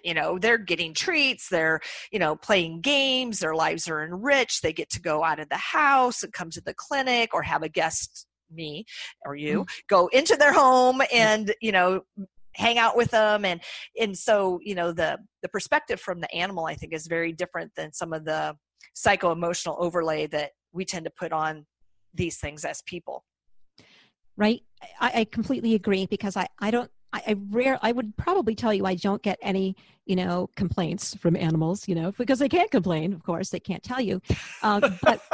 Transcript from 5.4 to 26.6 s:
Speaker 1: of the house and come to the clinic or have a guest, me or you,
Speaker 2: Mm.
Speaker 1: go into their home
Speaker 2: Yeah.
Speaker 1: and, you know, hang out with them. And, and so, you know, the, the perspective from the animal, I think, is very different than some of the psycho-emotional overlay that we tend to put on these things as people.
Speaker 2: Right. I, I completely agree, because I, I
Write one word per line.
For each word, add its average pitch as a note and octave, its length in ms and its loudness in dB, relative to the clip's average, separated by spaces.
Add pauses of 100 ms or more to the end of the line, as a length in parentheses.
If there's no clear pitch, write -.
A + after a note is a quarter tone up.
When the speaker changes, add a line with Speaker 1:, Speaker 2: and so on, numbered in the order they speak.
Speaker 1:
of D3+ 80 -10
the D3+ 80 -2
house C#4 680 2
and - 120 -10
come E3 160 -10
to E3 100 -10
the - 140 -8
clinic B3+ 580 -2
or E3 100 0
have D3+ 200 -2
a D#3 60 -4
guest, - 580 -4 (260)
me D#3+ 320 -10 (400)
or C#3 100 -8
you, D3+ 300 -2
Speaker 2:
Mm. - 40 -12 (200)
Speaker 1:
go F3+ 200 6
into C#4 280 4
their C#4+ 160 8
home B3+ 480 8 (100)
Speaker 2:
Yeah. A3+ 220 6
Speaker 1:
and, G#3+ 300 2
you A3 100 0
know, F#3 300 4 (520)
hang A#3 220 2
out A3+ 180 4
with A#3 160 2
them. G#3+ 360 4
And, E3+ 160 -4 (360)
and G#3 180 -2
so, F#3+ 460 2
you G3+ 120 -6
know, F3 180 0
the, E3 260 -2 (220)
the F#3 80 -8
perspective C#4 500 -2
from F3 220 -8
the - 140 -8
animal, F3 320 -4
I D#3 80 -6
think, D#3 180 -14
is D#3+ 140 -8
very E3 260 -2
different E3+ 420 -8
than D#3 200 -10
some E3 180 -8
of D#3 140 -8
the D#3 280 -4 (400)
psycho-emotional E3+ 840 0
overlay D#3+ 460 0
that D3 240 -6 (220)
we F3+ 120 -6
tend E3 220 -8
to D#3 40 -10
put D#3+ 220 -8
on D#3 320 -4 (480)
these F3 260 -4
things D3+ 280 -8
as D#3 160 -8
people. - 420 -12 (1120)
Speaker 2:
Right. G#3+ 260 0 (380)
I, A#3+ 200 0
I A3 40 2
completely A3+ 500 0
agree, F#3+ 320 0
because G3 300 -4
I, F#3 100 -2 (120)
I G#3 120 -2